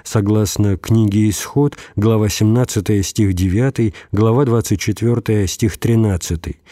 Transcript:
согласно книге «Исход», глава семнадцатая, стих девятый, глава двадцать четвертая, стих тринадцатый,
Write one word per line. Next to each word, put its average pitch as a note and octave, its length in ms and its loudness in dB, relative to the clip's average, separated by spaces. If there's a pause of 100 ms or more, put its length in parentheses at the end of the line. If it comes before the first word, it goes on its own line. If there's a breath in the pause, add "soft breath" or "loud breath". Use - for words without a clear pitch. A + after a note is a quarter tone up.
согласно G#2 760 0
книге G#2+ 520 2
«Исход», - 480 -2 (180 loud breath)
глава G#2+ 340 2
семнадцатая, G#2+ 720 0
стих G2+ 300 0
девятый, G2+ 600 0 (180 loud breath)
глава A2+ 340 2
двадцать A2+ 340 0
четвертая, A2 680 0
стих - 300 -2
тринадцатый, G#2 840 -2 (100)